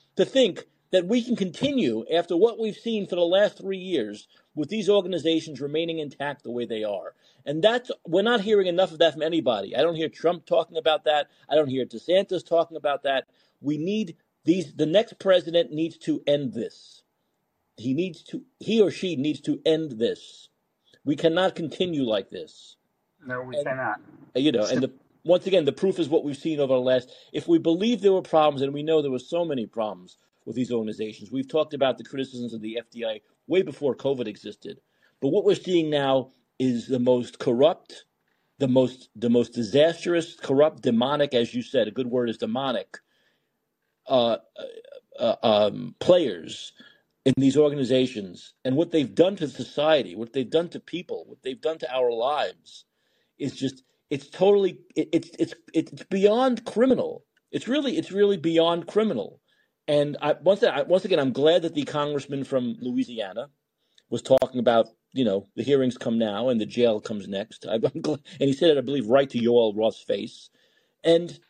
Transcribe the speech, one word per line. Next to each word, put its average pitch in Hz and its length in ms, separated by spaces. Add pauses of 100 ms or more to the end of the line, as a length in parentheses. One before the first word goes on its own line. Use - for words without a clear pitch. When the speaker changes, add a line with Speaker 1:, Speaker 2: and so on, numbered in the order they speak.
(180)
Speaker 1:
to 190 60
think 208 420 (260)
that 180 160
we 233 160
can 240 120
continue 180 680 (100)
after 170 240
what 214 220
we've 220 160
seen 214 320
for 190 80
the 175 60
last 185 360
three 190 200
years 143 500 (260)
with 151 160
these 196 200
organizations 165 720
remaining 160 380
intact 143 440
the 117 80
way 120 140
they 110 180
are. 98 320 (300)
And 156 180
that's, 240 260 (160)
we're 175 160
not 233 200
hearing 202 260
enough 175 240
of 160 80
that 165 140
from 151 100
anybody. 131 520
I 123 60
don't 165 140
hear 156 140
Trump 170 360
talking 165 320
about 156 280
that. 151 220 (220)
I 143 60
don't 151 140
hear 127 160
DeSantis 180 600
talking 165 320
about 143 260
that. 135 240 (340)
We 147 160
need 180 400 (260)
these, 160 320
the 147 100
next 185 320
president 170 540
needs 156 280
to - 280
end 143 260
this. - 480 (760)
He 127 160
needs 170 320
to, - 180 (160)
he 220 220
or 175 100
she 180 240
needs 139 260
to 151 240
end 160 280
this. - 560 (560)
We 143 100
cannot 165 400
continue 165 480
like 107 260
this. - 460 (500)
Speaker 2:
No, 127 160
we 127 140
Speaker 1:
And, 147 100
Speaker 2:
cannot. 131 360 (340)
Speaker 1:
uh, 127 40
you 143 120
know, 107 140
and 127 180
the, 127 100 (300)
once 175 240
again, 180 180
the 139 60
proof 185 260
is 156 120
what 151 160
we've 147 120
seen 156 220
over 135 140
the 127 60
last, 127 300 (220)
if 147 160
we 170 100
believe 185 440
there 196 120
were 185 80
problems, 151 400
and 139 120
we 147 100
know 156 180
there 143 80
were 127 100
so 170 260
many 135 200
problems 98 520 (280)
with 110 100
these 123 160
organizations. 107 600
We've 135 160
talked 156 260
about 131 240
the 120 60
criticisms 123 500
of 110 80
the 110 160
F 117 140
D 117 120
A 110 180 (260)
way 180 140
before 139 340
covid 131 320
existed. - 520 (420)
But 139 80
what 180 160
we're 190 100
seeing 165 360
now 135 400 (260)
is 120 300
the 127 120
most 123 380
corrupt, 143 680 (520)
the 135 100
most, 127 480
the 113 140
most 120 240
disastrous, 160 840
corrupt, 143 460
demonic, 131 540
as 117 180
you 123 80
said, 113 260
a 107 40
good 123 160
word 120 220
is 107 80
demonic, 117 600 (1120)
uh, 120 300 (800)
uh, 113 240
um, 104 560
players 131 720 (520)
in 135 120
these 135 200
organizations. 127 960 (120)
And 131 100
what 170 160
they've 135 220
done 185 240
to 156 100
society, 135 680
what 113 180
they've 127 160
done 165 200
to 139 100
people, 117 480
what - 160
they've 131 180
done 160 180
to - 120
our 127 200
lives 117 760 (520)
is 139 180
just, - 280 (260)
it's 143 180
totally, 196 520 (160)
it, 156 160
it's, - 260
it's, 165 160 (200)
it's 156 320
beyond 220 600
criminal. 226 600 (260)
It's - 160
really, 262 300
it's 160 140
really 202 260
beyond 165 500
criminal. 196 520 (480)
And 147 340
I, 147 120
once, 190 300
I, 143 200
once 180 220
again, 185 140
I'm 135 140
glad 160 300
that 165 100
the 147 120
congressman 143 580
from 123 360
Louisiana 120 720 (600)
was 120 100
talking 127 380
about, 117 280 (260)
you 131 120
know, 101 300
the 113 80
hearings 131 340
come 117 200
now 110 320
and 117 120
the 104 40
jail 107 360
comes 101 260
next. 98 380
I, 92 80
I'm 113 80
gl-, 151 400 (180)
and 143 80
he 139 60
said 165 160
it, 147 80
I 131 40
believe, 123 260
right 135 240
to 120 80
Yoel 113 360
Roth's 110 260
face. - 480 (540)
And 170 340 (120)